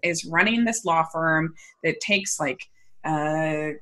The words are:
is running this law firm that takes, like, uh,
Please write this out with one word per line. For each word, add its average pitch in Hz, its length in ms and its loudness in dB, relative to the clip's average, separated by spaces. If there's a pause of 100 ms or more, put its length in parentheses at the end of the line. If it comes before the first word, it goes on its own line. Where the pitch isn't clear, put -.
is 170 220 -2
running 208 400 2
this 220 200 -2
law 165 280 4
firm 160 420 2 (300)
that 156 160 0
takes, 196 400 -2
like, 135 180 -2 (460)
uh, 156 680 0 (120)